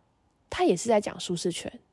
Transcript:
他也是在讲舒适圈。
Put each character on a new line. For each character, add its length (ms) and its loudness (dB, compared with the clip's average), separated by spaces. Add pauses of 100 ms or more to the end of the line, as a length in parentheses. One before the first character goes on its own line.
(480)
他 160 0
也 100 6
是 140 -4
在 100 6
讲 220 -6
舒 160 -4
适 160 -2
圈。 180 -8 (220)